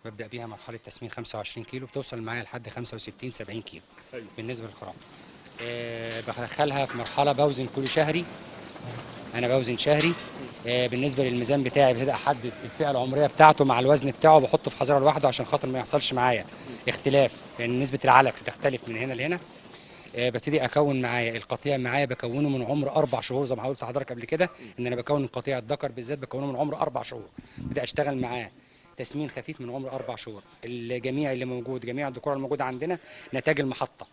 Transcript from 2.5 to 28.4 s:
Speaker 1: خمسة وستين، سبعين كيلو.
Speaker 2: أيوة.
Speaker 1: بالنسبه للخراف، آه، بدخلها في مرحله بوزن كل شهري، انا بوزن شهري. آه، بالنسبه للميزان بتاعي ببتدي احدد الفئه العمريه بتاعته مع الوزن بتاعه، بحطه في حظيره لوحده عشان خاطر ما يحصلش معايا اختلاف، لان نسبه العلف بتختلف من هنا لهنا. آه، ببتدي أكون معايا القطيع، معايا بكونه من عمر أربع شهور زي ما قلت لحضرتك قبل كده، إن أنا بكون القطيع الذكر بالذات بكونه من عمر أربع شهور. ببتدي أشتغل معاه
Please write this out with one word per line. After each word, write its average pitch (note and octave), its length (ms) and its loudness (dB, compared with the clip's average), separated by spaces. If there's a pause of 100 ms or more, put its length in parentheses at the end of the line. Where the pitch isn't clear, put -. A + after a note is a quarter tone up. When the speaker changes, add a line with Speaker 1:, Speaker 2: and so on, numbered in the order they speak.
Speaker 1:
خمسة A#2+ 260 -8
وستين، A#2 360 -10
سبعين A2 320 -8
كيلو. - 200 -16 (320)
Speaker 2:
أيوة. A2+ 120 -12 (100)
Speaker 1:
بالنسبه A2+ 300 -8
للخراف، F#2+ 280 -14 (680)
آه، A#2 580 -8
بدخلها C3+ 680 -2
في A#2+ 120 -8
مرحله C#3+ 340 2
بوزن C3+ 340 2 (100)
كل C3+ 120 0
شهري، D#3 360 2 (1080)
انا A#2+ 140 2
بوزن B2 280 2
شهري. D3+ 360 4 (540)
آه، B2 200 2
بالنسبه C3 380 2
للميزان B2+ 380 2
بتاعي B2+ 320 6
ببتدي C3 180 0
احدد A#2+ 400 -2 (120)
الفئه C#3+ 260 -2
العمريه C3+ 360 2
بتاعته D#3 380 10
مع B2 160 4
الوزن C3+ 300 6
بتاعه، D#3 280 8
بحطه C3 320 4
في - 60 -10
حظيره C#3+ 220 4
لوحده C#3+ 300 6
عشان B2 180 0
خاطر C#3 220 0
ما C3 100 -2
يحصلش C3+ 340 0
معايا A#2+ 340 2 (420)
اختلاف، C3+ 460 4 (240)
لان A#2+ 220 0
نسبه C3+ 240 -2
العلف C3 380 6
بتختلف B2+ 460 -2
من A2+ 80 -6
هنا C3 160 -4
لهنا. D3+ 260 -2 (800)
آه، A#2+ 140 2
ببتدي C3 340 0
أكون C#3+ 380 2
معايا A#2 340 -2
القطيع، C3 400 -2
معايا B2+ 280 0
بكونه B2+ 440 -2
من C3 140 0
عمر C3+ 280 0
أربع C3 300 2
شهور C3+ 240 -2
زي B2+ 100 -2
ما A2 80 -6
قلت C3 200 -4
لحضرتك B2+ 300 -4
قبل A#2+ 120 -8
كده، F3 260 0 (280)
إن B2 80 -2
أنا B2 100 0
بكون C#3 280 0
القطيع B2+ 340 -4
الذكر B2 340 -4
بالذات B2+ 260 -8
بكونه C3+ 280 -6
من C3 100 -4
عمر C#3+ 200 -2
أربع B2+ 260 -2
شهور. A2+ 260 -12 (300)
ببتدي - 240 -4
أشتغل C#3 340 0
معاه B2 340 -4 (460)